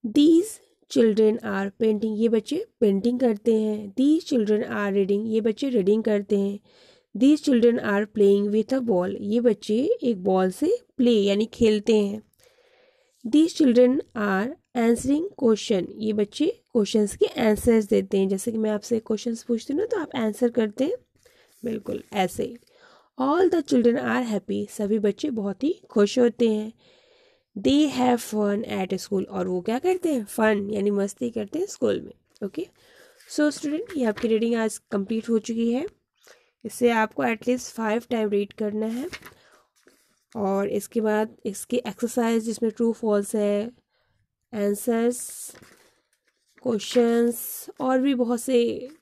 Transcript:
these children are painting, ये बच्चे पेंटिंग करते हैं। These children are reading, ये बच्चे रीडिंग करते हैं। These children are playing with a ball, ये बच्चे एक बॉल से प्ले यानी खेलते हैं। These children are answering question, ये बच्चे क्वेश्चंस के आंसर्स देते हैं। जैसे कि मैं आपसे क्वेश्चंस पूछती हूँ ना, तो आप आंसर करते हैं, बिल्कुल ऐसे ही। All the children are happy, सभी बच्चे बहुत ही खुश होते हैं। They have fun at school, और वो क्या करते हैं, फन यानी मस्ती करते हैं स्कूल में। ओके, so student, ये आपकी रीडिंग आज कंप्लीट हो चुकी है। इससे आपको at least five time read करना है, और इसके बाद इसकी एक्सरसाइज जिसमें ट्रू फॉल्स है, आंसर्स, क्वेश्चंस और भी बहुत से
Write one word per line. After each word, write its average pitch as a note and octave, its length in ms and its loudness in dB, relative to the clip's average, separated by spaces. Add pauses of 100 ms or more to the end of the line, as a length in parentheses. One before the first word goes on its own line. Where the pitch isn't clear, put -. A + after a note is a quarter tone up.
these D#4+ 420 4 (420)
children A3 480 4
are G3+ 320 -4
painting, A3 460 -2
ये A3+ 120 2
बच्चे C4 380 -2 (140)
पेंटिंग A3+ 400 2
करते A3+ 420 2
हैं। G#3+ 320 -6
These D4+ 300 2
children G#3+ 360 2
are G#3 320 -4
reading, G3+ 340 0
ये A3 140 0
बच्चे A3 280 -2
रीडिंग G#3+ 360 2
करते G#3 340 0
हैं। G3+ 220 -4 (560)
These C#4+ 320 4
children A#3+ 360 4
are G#3 220 0
playing G3+ 480 4
with A3 260 0
a A#3 100 -6
ball, F#3+ 300 0
ये G#3 200 0
बच्चे A#3+ 640 0
एक G#3+ 220 -2
बॉल F#3 260 2
से F4+ 280 -2 (180)
प्ले A#3+ 160 4
यानी G3+ 340 2
खेलते G#3+ 500 2
हैं। G#3 340 -2 (960)
These D4+ 300 2
children B3+ 440 6 (160)
are G#3 360 -2 (240)
answering B3 480 2 (200)
question, G#3 420 2 (100)
ये G#3+ 160 -4
बच्चे G#3+ 340 -2 (260)
क्वेश्चंस G#3 440 0
के - 100 2
आंसर्स A3+ 580 2
देते G3 340 0
हैं। F#3+ 100 2
जैसे G3 240 -4
कि A3 60 -4
मैं A3 120 0
आपसे G#3+ 300 -2
क्वेश्चंस A3+ 420 -6
पूछती A#3+ 300 -4
हूँ D#4 80 -2
ना, A4 60 -2
तो A#4 120 -4
आप D4+ 180 -6
आंसर A3+ 340 -2
करते A3 340 -2
हैं, G4 100 -2 (680)
बिल्कुल A3 380 -8 (100)
ऐसे F#3+ 320 -2
ही। A#3+ 120 -10 (640)
All D#4 300 2
the E4 180 0
children A#3+ 340 4
are A#3+ 300 -2
happy, G3+ 380 -4
सभी G#3+ 280 -2
बच्चे G#3 320 -2
बहुत G3+ 340 -6
ही E4+ 260 -2
खुश G#3 280 2
होते A#3+ 300 2
हैं। G#3+ 240 -4 (840)
They C#4 400 2
have B3 360 0
fun G#3 340 -2
at F#3+ 380 -6
school, F#3+ 220 -2
और F#3 200 -6
वो F3+ 120 -2
क्या A3 180 -4
करते F4+ 360 0
हैं, A3 100 -2
फन G#3 460 0
यानी G#3 200 -2
मस्ती G3+ 400 -4
करते A3 280 -8
हैं F#4+ 80 -2
स्कूल G#3+ 340 -2
में। - 460 -14
ओके, D#4+ 200 -10 (720)
so D4 140 4
student, D#4 460 -8
ये C4 80 0
आपकी A3 240 -2
रीडिंग A3+ 260 2
आज A3 240 -2
कंप्लीट A3 500 -4
हो A3+ 100 2
चुकी A#3 340 -2
है। C#4 140 -2 (800)
इससे A#3 260 0
आपको A3 340 0
at A3+ 140 0
least - 380 -4
five A3+ 300 -2
time A3 220 -2
read G3+ 240 -2
करना G#3+ 340 -4
है, B3 220 -6 (1300)
और G3 320 -2
इसके G#3 320 -4
बाद G#3+ 360 -2 (100)
इसकी G#3+ 300 -6
एक्सरसाइज A#3 640 -2
जिसमें A3 300 -4
ट्रू A3+ 200 0
फॉल्स G#3 440 -2
है, G#3 360 -2 (840)
आंसर्स, A3+ 960 -4 (1120)
क्वेश्चंस A#3 1040 0 (140)
और C4 200 0
भी C#4 140 2
बहुत A#3+ 260 0
से A#3+ 480 0 (140)